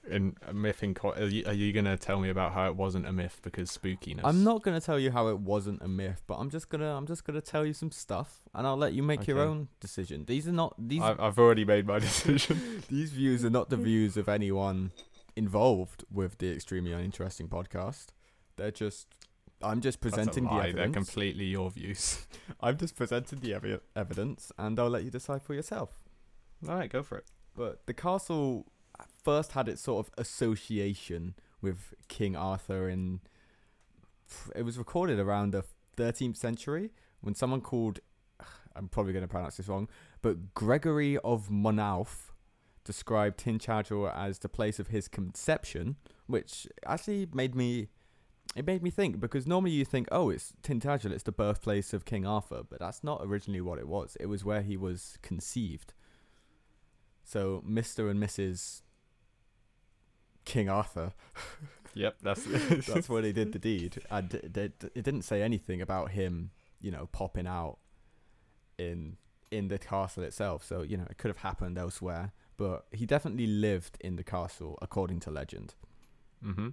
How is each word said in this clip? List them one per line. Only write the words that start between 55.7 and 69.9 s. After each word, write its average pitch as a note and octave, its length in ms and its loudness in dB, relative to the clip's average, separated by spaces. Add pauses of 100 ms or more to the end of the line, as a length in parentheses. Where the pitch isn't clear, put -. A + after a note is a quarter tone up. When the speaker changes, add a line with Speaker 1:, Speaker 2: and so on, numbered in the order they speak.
Speaker 2:
So G2 420 -2
Mister A2 440 -2
and G2+ 100 2
Missus F#2+ 600 -4 (1600)
King G#2 240 2
Arthur. F#2+ 440 -2 (220)
<laughs> - 180 -12 (400)
Speaker 1:
Yep, G#2 280 -2
that's G2+ 220 -2
Speaker 2:
<laughs> - 260 0 (160)
That's E3 240 -2
where A2+ 140 2
they G#2+ 80 2
did G#2+ 220 0
Speaker 1:
<laughs> - 0 -
Speaker 2:
the G#2+ 60 -6
deed. F2+ 520 -2
And F#2+ 240 -2
it, E2+ 200 -8
it, G2+ 380 -6
it A#2+ 100 -8
didn't C3+ 200 -2
say G2+ 180 0
anything G#2 400 -2
about F#2+ 300 -4
him, F#2 400 -2 (280)
you G2+ 120 -6
know, D2 200 -8
popping F2+ 360 -4
out F2 320 -6 (1000)
in, F2 400 -6 (320)
in G2+ 200 -2
the G2 100 -2
castle F#2+ 420 -4